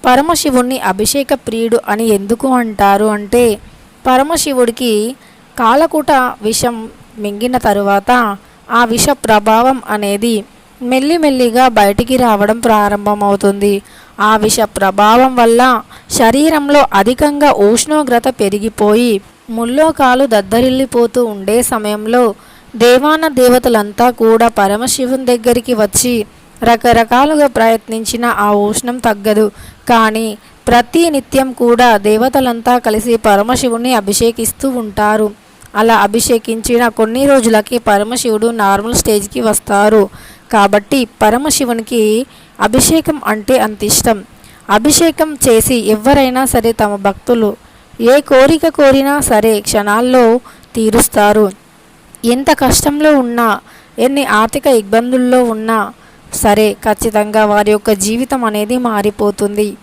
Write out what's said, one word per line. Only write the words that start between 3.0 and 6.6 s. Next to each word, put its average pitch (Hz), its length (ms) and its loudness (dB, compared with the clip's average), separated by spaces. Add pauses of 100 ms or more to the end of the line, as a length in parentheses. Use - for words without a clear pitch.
అంటే, 208 380 0 (600)
పరమశివుడికి 254 880 0 (640)
కాలకూట 294 560 0 (300)
విషం 226 340 -4 (420)